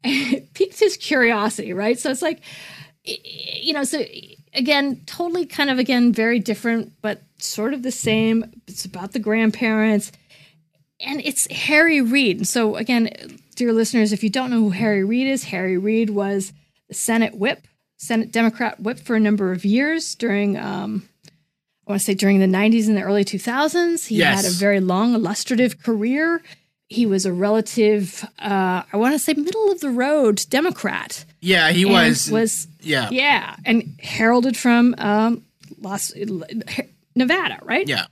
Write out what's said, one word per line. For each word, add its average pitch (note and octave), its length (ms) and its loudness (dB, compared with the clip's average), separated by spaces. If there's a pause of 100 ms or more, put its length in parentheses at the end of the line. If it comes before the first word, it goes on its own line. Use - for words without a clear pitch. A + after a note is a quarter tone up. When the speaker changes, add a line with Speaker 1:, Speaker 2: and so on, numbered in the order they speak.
Speaker 1:
it C4+ 500 -2
piqued - 260 -2
his G4+ 180 2
curiosity, A3 760 0
right? G#3+ 260 0
So D4+ 100 -4
it's C4 120 -4
like, E4+ 200 -4 (640)
y-, - 180 -10
y-, - 380 -14
you D#4 120 -4
know, C#4+ 100 -4
so C#4+ 200 -4 (500)
again, C#4 520 0
totally F4 400 -4
kind C#4+ 240 -2
of, C4 80 0
again, A#3+ 360 2
very A3+ 260 2
different, A#3 640 -4
but G#3+ 200 -6 (160)
sort A3+ 360 -6
of B3+ 100 -8
the B3+ 80 -4
same. A3+ 580 0 (180)
It's - 180 -14
about F#3 260 -12
the B3+ 80 -6
grandparents. A3 920 0 (920)
And C4+ 220 -8
it's - 260 -4
Harry D4+ 520 4
Reid. A#3+ 360 2
And F3 100 -4
so A3 280 0
again, A3+ 340 0 (460)
dear A#3+ 160 0
listeners, A3+ 400 2
if G#3 100 -2
you A3 80 2
don't B3+ 200 -2
know A#3+ 100 2
who G#3 120 4
Harry G3+ 320 0
Reid A#3+ 240 0
is, C4+ 180 -2
Harry F#3 320 -2
Reid G#3+ 320 0
was G3+ 420 -2 (380)
the - 40 -16
Senate A3+ 420 0
whip, G#3 320 -4 (280)
Senate A3+ 380 -4
Democrat A3+ 480 0
whip A#3 180 -6
for A#3+ 160 -4
a A3 40 2
number G#3 340 2
of F3+ 100 -8
years C#4+ 520 0
during, G#3 420 -2
um, G3+ 500 -8 (800)
I - 40 -6
wanna G3 80 -2
say G3 160 0
during G3 240 4
the F#3+ 80 4
nineties G#3+ 420 4
and G#3+ 80 4
the F#3 60 -2
early G3+ 200 2
two G3 160 -4
thousands. D#4+ 680 -2
He A3 100 -2
Speaker 2:
Yes. E3+ 260 2
Speaker 1:
had F#3 80 0
a F3+ 40 -4
very G3 260 2
long, F#3+ 340 2
illustrative A3 680 0
career. C4+ 600 0 (480)
He A#3 160 0
was G3 200 0
a F#3+ 60 0
relative, G#3 960 0 (120)
uh, F#3+ 520 -2
I G3+ 60 -4
wanna B3+ 220 2
say D#4 160 0
middle G4 360 0
of F4 80 -2
the C#4 120 -4
road B3 580 2
Democrat. - 760 -2 (160)
Speaker 2:
Yeah, E3+ 320 4
he F3 120 4
Speaker 1:
And G3 100 4
Speaker 2:
was. E3 360 4
Speaker 1:
was A3 380 0 (140)
Speaker 2:
Yeah. D3+ 280 -2
Speaker 1:
Yeah, B3+ 540 0
and A3+ 400 0
heralded A#3+ 540 0
from, A#3+ 400 4
um, A3 480 0 (340)
Las, G3 340 -8 (1000)
Nevada, B3+ 460 0
right? F4 260 -2
Speaker 2:
Yeah. A#2 240 -4